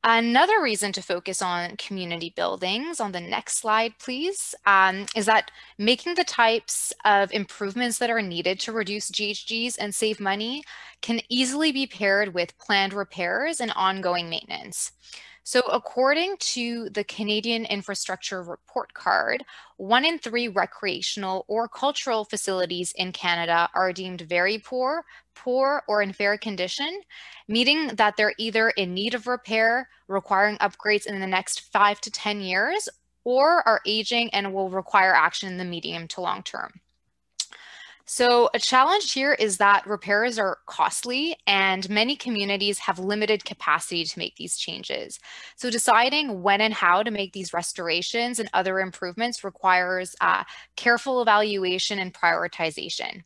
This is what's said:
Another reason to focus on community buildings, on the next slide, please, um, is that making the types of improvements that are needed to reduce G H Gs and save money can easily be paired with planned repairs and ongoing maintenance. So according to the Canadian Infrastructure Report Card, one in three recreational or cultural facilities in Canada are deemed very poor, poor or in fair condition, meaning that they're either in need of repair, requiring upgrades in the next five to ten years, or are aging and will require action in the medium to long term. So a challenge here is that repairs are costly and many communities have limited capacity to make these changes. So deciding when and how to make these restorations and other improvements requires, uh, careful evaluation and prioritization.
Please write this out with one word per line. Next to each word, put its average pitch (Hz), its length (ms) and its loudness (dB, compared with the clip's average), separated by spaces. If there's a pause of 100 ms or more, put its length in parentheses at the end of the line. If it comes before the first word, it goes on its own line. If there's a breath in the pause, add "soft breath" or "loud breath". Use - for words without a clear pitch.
Another 240 540 6
reason 214 300 -2
to 190 100 -8
focus 180 400 -4
on 175 360 -4
community 170 580 -6
buildings, 190 640 -4
on 208 120 -4
the 180 100 -6
next - 360 -6
slide, 220 400 0
please, 311 560 -6 (140)
um, 190 480 4
is 214 100 0
that - 240 4 (300 loud breath)
making 240 340 2
the 349 100 2
types - 720 2 (120)
of 202 260 6
improvements 214 680 -4
that 240 140 0
are 226 100 0
needed 180 380 -2
to - 120 -6
reduce 208 360 -4
G 208 220 -4
H - 180 -8
Gs 226 300 -4
and 202 180 -6
save 214 240 0
money 214 440 -4 (380 loud breath)
can 233 280 -2
easily 262 420 0
be 269 160 -2
paired 196 460 0
with 175 240 -2
planned 196 360 2
repairs 196 680 -4
and 226 100 -4
ongoing 185 580 0
maintenance. - 600 -8 (560 loud breath)
So 254 120 2 (120)
according 294 680 0
to 233 500 -4
the 202 140 -6
Canadian 220 640 -2
Infrastructure 196 760 -6
Report - 540 -8
Card, - 480 0 (340 loud breath)
one 220 260 2
in 330 140 0
three 240 300 -4
recreational 190 1000 -4
or 226 200 -2
cultural 254 580 -2
facilities 180 680 -4
in 185 180 -4
Canada 170 640 0
are 185 180 0
deemed 180 280 -8
very 175 360 0
poor, 262 480 -4 (300 loud breath)
poor 269 520 0
or 208 140 2
in 196 120 -2
fair 202 260 2
condition, 220 600 -4 (480 loud breath)
meaning 262 420 2
that 214 280 4
they're 214 220 4
either 226 320 2
in 180 240 -2
need 214 180 -2
of 240 140 -4
repair, 240 600 0 (200 soft breath)
requiring 196 500 2
upgrades 208 480 0
in 202 140 -6
the 190 80 -4
next - 440 -4
five 208 300 4
to - 80 -8
ten 208 320 -4
years, 208 480 -2 (340)
or 277 440 4
are 220 180 4
aging 220 460 0
and 196 200 -2
will 190 200 -2
require 190 420 4
action 170 340 4
in 185 120 -6
the 185 40 -4
medium 170 440 -8
to - 140 -10
long 180 200 -4
term. - 300 -8 (1400 loud breath)
So 240 460 4
a 240 60 0
challenge 294 540 4
here 277 200 2
is 208 240 0
that 202 300 4
repairs 208 500 0
are 196 300 -2
costly 269 680 -2 (120)
and 190 420 2
many 220 260 2
communities 202 640 -2
have 175 220 -4
limited 208 460 0
capacity 160 600 -2
to - 140 -10
make 170 160 -8
these - 220 -8
changes. - 640 -8 (360 loud breath)
So 247 160 -6
deciding 240 720 2
when 202 180 4
and 220 100 2
how 185 300 4
to 220 80 0
make 202 240 -6
these 185 180 -10
restorations 180 840 -4
and 220 160 -4
other 190 260 0
improvements 190 640 -4
requires, 185 800 0
uh, 175 220 4 (320 loud breath)
careful 247 440 2
evaluation 208 760 2
and 185 160 -4
prioritization. 170 1120 -2